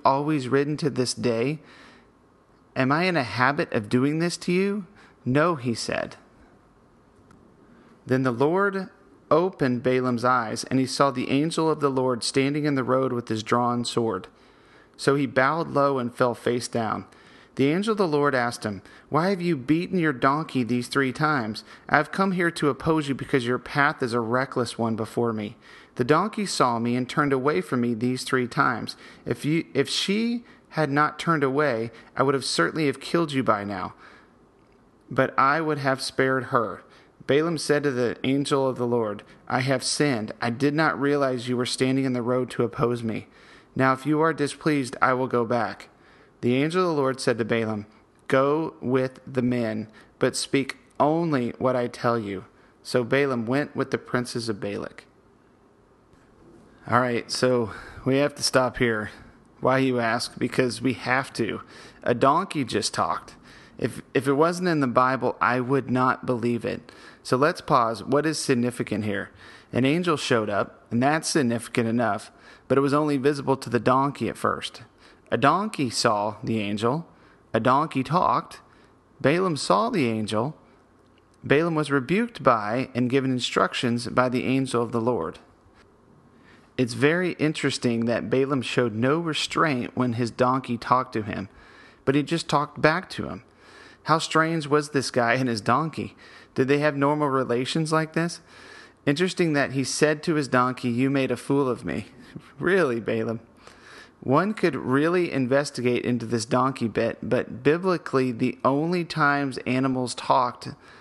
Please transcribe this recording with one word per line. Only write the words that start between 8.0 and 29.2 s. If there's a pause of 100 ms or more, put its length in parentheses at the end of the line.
Then
the
Lord (400)
opened
Balaam's
eyes,
and
he
saw
the
angel
of
the
Lord
standing
in
the
road
with
his
drawn
sword. (680)
So
he
bowed
low
and
fell
face
down. (500)
The
angel
of
the
Lord
asked
him, (280)
"Why
have
you
beaten
your
donkey
these
three
times? (240)
I
have
come
here
to
oppose
you
because
your
path
is
a
reckless
one
before
me." (380)
The
donkey
saw
me
and
turned
away
from
me
these
three
times. (300)